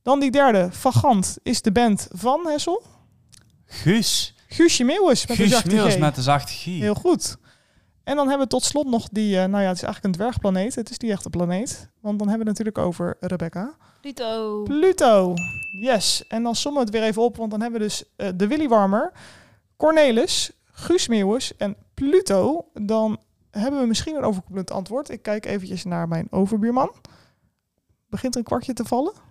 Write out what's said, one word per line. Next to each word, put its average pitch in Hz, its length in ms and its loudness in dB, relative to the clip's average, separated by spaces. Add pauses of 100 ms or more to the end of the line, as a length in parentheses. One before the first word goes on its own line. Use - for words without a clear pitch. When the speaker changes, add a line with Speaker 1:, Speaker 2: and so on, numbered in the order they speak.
Speaker 1:
Dan 277 180 2
die 277 120 2
derde, 226 400 6
Vagant, 240 720 2
is 254 180 -2
de 220 100 2
band 220 400 2
van, 262 360 -2
Hessel? 339 360 -2 (800)
Speaker 2:
Guus. - 720 0 (120)
Speaker 1:
Guusje 320 360 4
Meeuwis 320 440 2
met 240 100 -2
Speaker 2:
Guus 220 80 4
Speaker 1:
een 196 80 6
zachte 214 220 2
Speaker 2:
Meeuwis 214 200 4
Speaker 1:
G. 147 40 0
Speaker 2:
met 151 180 2
een 127 60 -4
zachte 143 300 0
G. - 100 -14
Speaker 1:
Heel 185 320 -2
goed. - 420 0 (680)
En 277 120 -4
dan 285 120 2
hebben 269 200 2
we - 40 -4
tot 254 120 0
slot 294 240 -2
nog 233 240 -2
die, 202 280 0
eh, 185 60 2
nou 202 180 0
ja, 185 40 2
het 185 100 -2
is 180 60 -10
eigenlijk - 200 -8
een 185 180 -2
dwergplaneet. 208 540 -2
Het 226 140 -6
is - 80 -14
niet 226 140 -4
echt 190 140 -6
een 165 60 -10
planeet. 175 580 -4 (120)
Want 208 180 -4
dan 208 80 -2
hebben 226 180 0
we 214 60 0
het 190 80 -4
natuurlijk 214 180 -4
over 175 420 -2
Rebecca. 180 560 -6 (260)
Speaker 3:
Pluto. 220 640 -6
Speaker 1:
Pluto. 262 680 4 (460)
Yes. 226 480 0
En 226 160 -4
dan 233 120 -2
sommen 285 260 -2
we 233 60 0
het 214 100 -4
weer 220 100 2
even 220 140 0
op, 240 160 0
want 220 140 -6
dan 214 100 -4
hebben 233 180 -4
we 214 60 0
dus, - 180 -6 (120)
eh, 196 200 -4
de 202 120 0
Willy 302 200 0
Warmer, 226 440 2 (680)
Cornelis, 302 720 2 (200)
Guus - 360 0
Meeuwis 220 500 0
en 202 180 -4 (180)
Pluto. 302 800 0
Dan 220 460 -2 (320)
hebben 269 300 -4
we 240 60 2
misschien 311 280 -2
een 277 80 -4
overkoepelend 185 480 -4
antwoord. 214 380 -6
Ik 233 120 -12
kijk 214 240 -6
eventjes 185 380 -8
naar 170 240 -4
mijn 165 240 -4
overbuurman. 220 640 0 (1160)
Begint 247 240 -4
er 247 60 -4
een 226 60 -6
kwartje - 280 -4
te 220 120 -4
vallen? 285 280 0 (180)